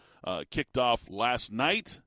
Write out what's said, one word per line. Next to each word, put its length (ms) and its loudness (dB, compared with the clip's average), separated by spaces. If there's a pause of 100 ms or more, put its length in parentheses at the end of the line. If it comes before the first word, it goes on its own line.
(240)
uh, 260 -4
kicked 280 -2
off 320 2
last 420 0
night. 540 0